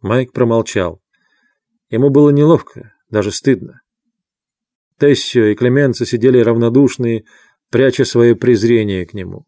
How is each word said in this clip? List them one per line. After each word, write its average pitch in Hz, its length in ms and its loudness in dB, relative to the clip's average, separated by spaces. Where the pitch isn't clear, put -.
Майк 123 320 -4
промолчал. 113 680 -2
Ему 131 220 0
было 147 200 4
неловко, 147 600 -2
даже 104 220 -2
стыдно. - 500 -4
Тессио 127 480 0
и 107 80 0
Клеменцо 123 500 0
сидели 123 340 0
равнодушные, 117 840 0
пряча 131 300 0
свое 117 320 2
презрение 110 680 0
к - 100 -20
нему. 92 340 -14